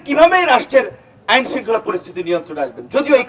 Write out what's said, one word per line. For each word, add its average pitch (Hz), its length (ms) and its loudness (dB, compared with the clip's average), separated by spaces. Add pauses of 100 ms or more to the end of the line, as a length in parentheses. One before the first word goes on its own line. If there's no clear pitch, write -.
কিভাবে 311 360 4
এই 339 120 0
রাষ্ট্রের 247 320 2 (460)
আইন 254 180 2
শৃঙ্খলা 220 380 -4
পরিস্থিতি 180 400 -8
নিয়ন্ত্রণে 156 380 -4
আসবেন? 123 180 -16 (100)
যদিও 285 260 2
এই 247 80 -8